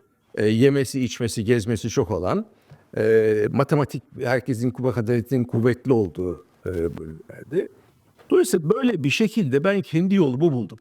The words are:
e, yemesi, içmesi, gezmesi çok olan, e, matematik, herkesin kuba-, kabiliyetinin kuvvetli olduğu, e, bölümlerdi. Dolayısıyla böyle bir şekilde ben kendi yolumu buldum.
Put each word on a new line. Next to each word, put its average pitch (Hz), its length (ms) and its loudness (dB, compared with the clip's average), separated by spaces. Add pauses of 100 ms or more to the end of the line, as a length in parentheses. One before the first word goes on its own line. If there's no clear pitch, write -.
(360)
e, 104 100 0
yemesi, 131 580 2
içmesi, 117 420 -4
gezmesi 113 440 0
çok 120 220 -2
olan, 104 340 -2 (520)
e, 110 540 2
matematik, 143 520 0 (160)
herkesin 123 520 -2
kuba-, 123 220 -2
kabiliyetinin 120 500 -2
kuvvetli 120 500 0
olduğu, 90 520 -2 (200)
e, 82 320 -4
bölümlerdi. 80 680 -8 (640)
Dolayısıyla 196 400 2
böyle 226 340 0
bir 139 60 2
şekilde 147 540 0
ben 196 180 0
kendi 185 340 0
yolumu 151 360 2
buldum. 113 300 -4